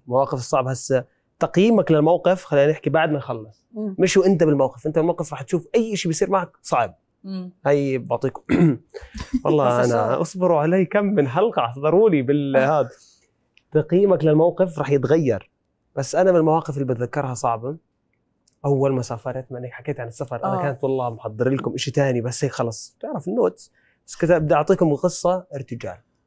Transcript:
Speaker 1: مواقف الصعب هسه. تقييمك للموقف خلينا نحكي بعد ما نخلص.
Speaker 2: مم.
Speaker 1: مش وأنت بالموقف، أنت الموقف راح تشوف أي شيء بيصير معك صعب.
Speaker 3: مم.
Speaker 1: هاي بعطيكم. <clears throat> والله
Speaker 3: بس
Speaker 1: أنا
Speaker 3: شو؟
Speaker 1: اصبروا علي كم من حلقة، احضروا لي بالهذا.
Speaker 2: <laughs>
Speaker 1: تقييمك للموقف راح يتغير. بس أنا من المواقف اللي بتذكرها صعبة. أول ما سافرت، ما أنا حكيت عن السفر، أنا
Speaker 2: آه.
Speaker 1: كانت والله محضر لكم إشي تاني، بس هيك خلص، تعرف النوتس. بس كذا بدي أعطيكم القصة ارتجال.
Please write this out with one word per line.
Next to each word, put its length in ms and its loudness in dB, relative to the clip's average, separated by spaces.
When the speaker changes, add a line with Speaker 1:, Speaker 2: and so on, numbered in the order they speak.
Speaker 1:
مواقف 320 0
الصعب 300 -2
هسه. 360 -2
تقييمك 520 2
للموقف 540 2
خلينا 280 2
نحكي 180 -4
بعد 200 2
ما 60 -2
نخلص. 560 -12
Speaker 2:
مم. 260 -8
Speaker 1:
مش 180 2
وأنت 280 4
بالموقف، 420 0
أنت 120 -2
الموقف 340 -2
راح 100 -12
تشوف 320 -4
أي 220 0
شيء 140 -4
بيصير 200 -2
معك 200 -2
صعب. 360 -2
Speaker 3:
مم. 280 -12
Speaker 1:
هاي 320 0
بعطيكم. 500 -6
<clears throat> 320 2
والله 360 2
Speaker 3:
بس 120 2
Speaker 1:
أنا 220 0
Speaker 3:
شو؟ 80 -2
Speaker 1:
اصبروا 380 0
علي 240 2
كم 200 0
من 240 0
حلقة، 360 0
احضروا 460 2
لي 120 2
بالهذا. 640 2
Speaker 2:
<laughs> 380 -20
Speaker 1:
تقييمك 520 2
للموقف 540 2
راح 120 -2
يتغير. 600 2
بس 180 -6
أنا 180 4
من 60 4
المواقف 360 2
اللي 200 -4
بتذكرها 400 -6
صعبة. 420 -4
أول 280 2
ما 100 -2
سافرت، 500 -10
ما 60 -12
أنا 120 -12
حكيت 300 -8
عن 80 -8
السفر، 360 -8
أنا 140 -2
Speaker 2:
آه. 40 -2
Speaker 1:
كانت 220 -4
والله 260 -2
محضر 380 -4
لكم 260 -2
إشي 160 -6
تاني، 300 0
بس 240 -4
هيك 80 -2
خلص، 480 -8
تعرف 280 -8
النوتس. 440 -4
بس 100 -18
كذا 220 2
بدي 160 2
أعطيكم 360 2
القصة 640 -2
ارتجال. 440 -12